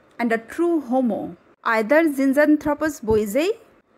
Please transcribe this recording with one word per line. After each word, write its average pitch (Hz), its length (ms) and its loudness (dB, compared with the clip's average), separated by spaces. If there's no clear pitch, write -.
and 233 140 -2
a 226 60 0
true 330 420 -2
Homo? 233 560 -4
Either 226 400 2
Zinjanthropus 294 1000 0
boisei 220 460 0